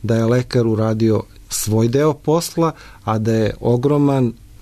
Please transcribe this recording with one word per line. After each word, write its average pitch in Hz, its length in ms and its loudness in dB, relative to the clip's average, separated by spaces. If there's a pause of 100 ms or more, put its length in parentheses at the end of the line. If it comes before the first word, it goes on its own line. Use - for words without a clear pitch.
da 113 120 0
je 113 100 0
lekar 123 420 0
uradio 110 540 0 (280)
svoj 110 380 0
deo 143 260 2
posla, 160 580 -2 (320)
a 110 140 -2
da 110 160 0
je 110 280 0
ogroman 135 720 0 (280)